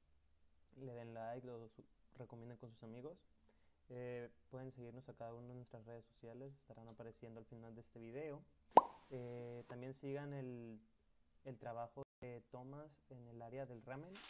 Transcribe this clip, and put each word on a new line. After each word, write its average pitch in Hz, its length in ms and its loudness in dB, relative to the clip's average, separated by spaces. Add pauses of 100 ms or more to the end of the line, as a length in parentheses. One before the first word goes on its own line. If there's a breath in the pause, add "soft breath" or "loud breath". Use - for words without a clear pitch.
(800)
Le 131 160 -2
den 117 180 -2
like, 117 340 2
lo 117 220 -2
su-, - 160 -12 (320)
recomienden 120 400 -4
con 117 160 -8
sus 113 100 -12
amigos. 123 360 -4 (720 soft breath)
Eh, 123 400 0 (200)
pueden 131 220 -2
seguirnos 120 360 -6
a 117 60 -4
cada 117 200 -2
uno 120 160 -4
en 123 80 -4
nuestras 117 280 -6
redes 117 200 -4
sociales, 123 540 -6
estarán 113 280 -10
apareciendo 113 520 -6
al 107 60 -8
final 113 280 -6
de 117 80 -6
este - 180 -12
video. 143 420 0 (680)
Eh, 120 580 -2
también 127 260 -4
sigan 143 400 0
el, 120 440 -2 (680)
el 127 140 -4
trabajo 117 440 0 (180)
de 120 300 -2
Tomás 139 400 -4 (200)
en 123 180 -8
el 117 120 -6
área 120 260 0
del 120 160 -4
ramen. 139 300 -2 (180)